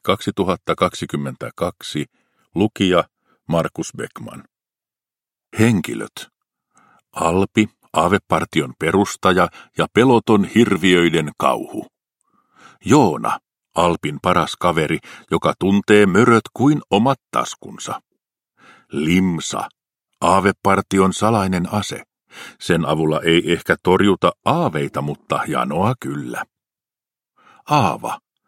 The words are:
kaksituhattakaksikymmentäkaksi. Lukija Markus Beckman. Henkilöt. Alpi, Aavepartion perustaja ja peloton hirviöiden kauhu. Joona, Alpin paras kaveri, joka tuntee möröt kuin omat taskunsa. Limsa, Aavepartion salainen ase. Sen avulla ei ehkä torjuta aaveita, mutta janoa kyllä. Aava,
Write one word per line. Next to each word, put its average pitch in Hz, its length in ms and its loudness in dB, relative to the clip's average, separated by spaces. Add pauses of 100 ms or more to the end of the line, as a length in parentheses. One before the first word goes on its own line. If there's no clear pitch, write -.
kaksituhattakaksikymmentäkaksi. 85 2000 -4 (500)
Lukija 90 480 2 (440)
Markus 82 500 -4
Beckman. - 460 -16 (1160)
Henkilöt. 87 720 -2 (840)
Alpi, 95 580 0 (240)
Aavepartion 80 840 0
perustaja 92 680 0 (300)
ja 131 160 -2
peloton 110 520 4
hirviöiden 87 920 2
kauhu. - 500 -4 (1000)
Joona, 90 540 2 (360)
Alpin 82 460 -2
paras 85 380 0
kaveri, 80 400 -2 (320)
joka 78 280 0
tuntee 101 460 4
möröt 110 380 4 (100)
kuin 147 360 0
omat 117 300 0 (120)
taskunsa. - 680 -8 (920)
Limsa, 85 760 -2 (520)
Aavepartion 95 920 2
salainen 95 600 -2
ase. - 300 -6 (580)
Sen 82 240 0
avulla 78 360 0
ei 82 320 2
ehkä 82 300 -2
torjuta 92 480 2 (140)
aaveita, 95 560 -2
mutta 71 460 -6
janoa 76 520 -2
kyllä. 64 440 -10 (1300)
Aava, 92 500 -2 (280)